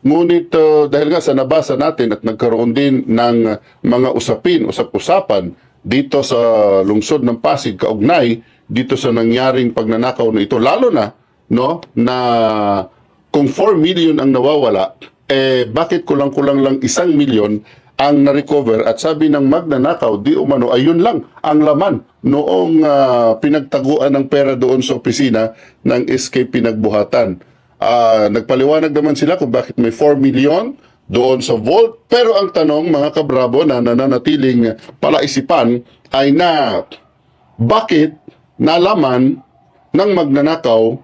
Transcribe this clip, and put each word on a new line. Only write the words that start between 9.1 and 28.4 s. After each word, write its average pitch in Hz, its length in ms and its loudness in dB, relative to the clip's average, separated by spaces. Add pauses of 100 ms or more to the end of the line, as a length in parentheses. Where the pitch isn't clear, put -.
nangyaring 123 560 0
pagnanakaw 117 640 -2
na 104 80 2
ito, 117 160 -2
lalo 226 320 2
na, 113 240 -2 (400)
no, 135 240 -2 (160)
na 120 200 0 (1160)
kung 143 160 0
four 185 320 0
million 165 400 0
ang 135 160 0
nawawala, 123 640 0 (320)
eh, 135 320 0
bakit 160 400 -2
kulang-kulang 139 560 -2
lang 135 240 0
isang 160 320 0
milyon 107 480 0 (320)
ang 143 200 2 (120)
na-recover? 139 560 0
At - 160 -2
sabi 156 320 0
ng 139 160 2
magnanakaw, 139 720 0
di 139 160 0
umano, 123 400 0
ayun 160 240 2
lang 196 240 0 (240)
ang 151 160 2
laman 151 400 0 (240)
noong, 160 560 2
ah, 127 560 2
pinagtaguan 143 720 0
ng 135 160 0
pera 139 320 0
doon 127 240 0
sa 127 160 -4
opisina 113 560 -2 (320)
ng 127 240 0
S 127 160 -2
K 127 160 -2
Pinagbuhatan. 107 960 -2 (400)
Ah, 113 480 2
nagpaliwanag 135 640 0